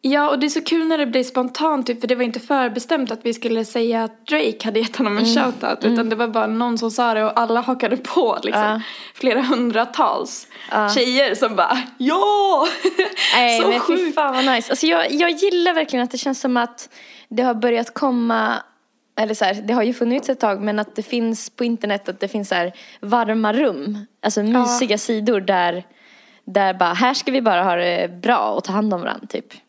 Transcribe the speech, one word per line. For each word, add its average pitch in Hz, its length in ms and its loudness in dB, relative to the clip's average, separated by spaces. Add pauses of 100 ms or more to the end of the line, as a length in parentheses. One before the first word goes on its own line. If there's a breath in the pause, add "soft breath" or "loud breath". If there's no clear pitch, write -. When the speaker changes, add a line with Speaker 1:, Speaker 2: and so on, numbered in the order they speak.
Speaker 1:
Ja, 294 280 2
och 285 100 0
det 285 80 2
är - 20 0
så 320 120 -2
kul 320 260 0
när 320 100 2
det 294 80 2
blir 247 180 0
spontant, 254 640 -2
typ, 233 140 -4
för 240 60 -2
det 247 80 2
var 247 80 -2
inte 233 160 -4
förbestämt 254 720 -2
att 214 120 -6
vi 233 100 0
skulle 226 320 -2
säga 226 380 0
att - 240 -8
Drake 285 360 0
hade 220 160 0
gett 233 160 -4
honom 208 220 0
en 220 80 2
Speaker 2:
Mm. 233 180 4
Speaker 1:
shoutout, - 360 -2
utan 226 140 2
Speaker 2:
Mm. 233 160 0
Speaker 1:
det 220 60 0
var 233 120 0
bara 220 200 0
någon 233 300 0
som 226 140 -2
sa 233 220 0
det 214 100 2
och 220 160 2
alla 233 220 2
hakade 254 360 0
på, 339 460 0
liksom. - 200 0
Speaker 2:
Ja. 214 180 0 (320 loud breath)
Speaker 1:
Flera 254 280 0
hundratals 233 1040 0 (240 loud breath)
Speaker 2:
Ja. 208 180 2
Speaker 1:
tjejer 247 460 2
som 226 200 0
bara, 190 220 2 (200)
"Ja!" 370 680 2 (320)
<laughs> 403 360 0
Speaker 2:
Nej, 233 260 4
Speaker 1:
Så - 60 2
Speaker 2:
men - 60 4
fy 240 60 2
Speaker 1:
sjukt. 339 360 0
Speaker 2:
fan 285 180 2 (120)
vad 262 100 4
nice. 240 160 -2
Alltså, 277 160 0
jag, 330 240 2
jag 339 200 2
gillar 349 420 2
verkligen 302 300 0
att 247 80 -4
det 262 60 -6
känns 269 240 -4
som 247 160 0
att 240 320 -4 (400 loud breath)
det 240 140 0
har 247 100 2
börjat 233 400 0
komma, 233 600 0 (680)
eller 214 140 0
så 208 120 0
här, 190 80 2
det 214 200 -4
har 233 100 2
ju 247 100 0
funnits 247 360 0
ett 262 100 -2
tag, 202 220 0
men 214 180 -2
att 214 160 -6
det 214 80 -4
finns 226 460 -4
på - 140 -6
internet, 214 460 -2
att 190 100 -10
det 202 80 -2
finns 202 220 -6
så 185 60 0
här 180 180 -2 (280 loud breath)
varma 220 520 0
rum. 208 520 -2 (180)
Alltså 208 180 0
Speaker 1:
Ja. 233 200 2
Speaker 2:
mysiga 240 360 0
sidor 214 440 0
där, 180 420 0 (640 soft breath)
där 190 280 -2
bara, 180 200 0
här 247 200 2
ska 269 180 -4
vi 262 100 2
bara 190 220 2
ha 180 120 2
det 175 460 -2
bra 226 160 2 (140)
och 196 120 -2
ta 190 80 -8
hand 208 220 0
om 175 80 -4
varandra, - 260 -8
typ. - 260 -10 (160)